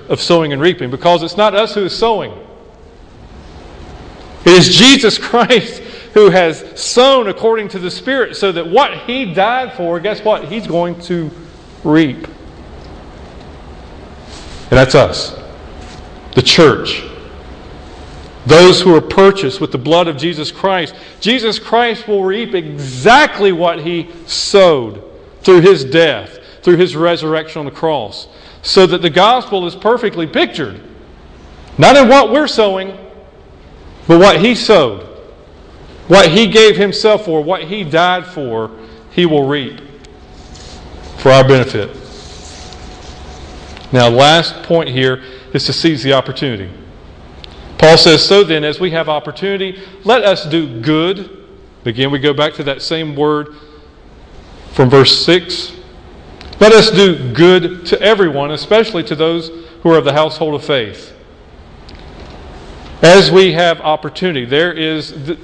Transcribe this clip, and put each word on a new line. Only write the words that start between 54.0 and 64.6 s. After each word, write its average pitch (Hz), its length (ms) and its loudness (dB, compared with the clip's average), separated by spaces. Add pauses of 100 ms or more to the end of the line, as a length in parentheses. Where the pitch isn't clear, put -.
from 131 180 2
verse 135 340 4
six. - 460 -2 (880)
"Let 214 120 6
us 220 200 6
do 160 420 0
good 180 540 2
to 202 120 -2
everyone, 165 520 0
especially 208 540 -2
to 160 100 -6
those 165 340 -4 (320)
who 175 80 2
are 165 80 6
of 143 80 2
the 139 80 0
household 156 400 -2
of 139 100 -8
faith." 113 500 -6 (1900)
As 170 280 6
we 185 220 4
have 170 300 -2
opportunity, 151 640 -6
there 156 280 -2